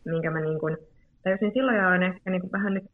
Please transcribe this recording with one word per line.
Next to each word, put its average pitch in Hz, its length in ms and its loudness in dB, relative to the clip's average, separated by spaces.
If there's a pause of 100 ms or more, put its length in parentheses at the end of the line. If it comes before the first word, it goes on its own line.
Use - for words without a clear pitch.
minkä 165 260 -2
mä 160 80 -2
niinku 156 280 -2 (560)
tajusin 196 300 0
silloin 254 240 2
ja 190 100 4
olen 180 160 4
ehkä 185 280 -4
niinku 185 200 -2
vähän 196 220 -2
nyt 196 100 -4 (100)